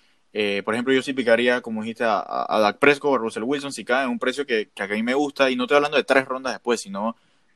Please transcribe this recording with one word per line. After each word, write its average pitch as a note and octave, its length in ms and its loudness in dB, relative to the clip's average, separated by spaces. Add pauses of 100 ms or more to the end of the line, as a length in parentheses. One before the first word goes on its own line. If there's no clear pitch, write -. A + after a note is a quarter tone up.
(320)
Eh, G2+ 320 -2
por A2 100 -2
ejemplo, B2 180 0
yo C3 100 2
sí C#3 100 -6
picaría, B2 480 2
como A2 220 -8
dijiste, A#2 220 -6
a, G#2+ 140 2
a, B1+ 380 -4
a G#2+ 40 4
Dak G#2 180 2
Prescott C#3+ 340 4
o - 20 2
a B2 40 2
Russell A2 240 -4
Wilson C#3 300 -4
si A2 120 -12
cae C3 200 0
en B2+ 60 -2
un A#2+ 80 -4
precio C3 280 -2
que, A2 280 -2
que - 80 -6
a F#2+ 60 -6
mí G#2+ 140 -2
me B2 120 0
gusta. C#3 360 0
Y B2+ 60 -2
no B2 80 -2
estoy C#3+ 120 2
hablando D3 220 2
de A#2 60 2
tres C3 220 4
rondas C3 280 -6
después, A2+ 260 -2
sino, G2 280 -6
o A#2 80 -8 (400)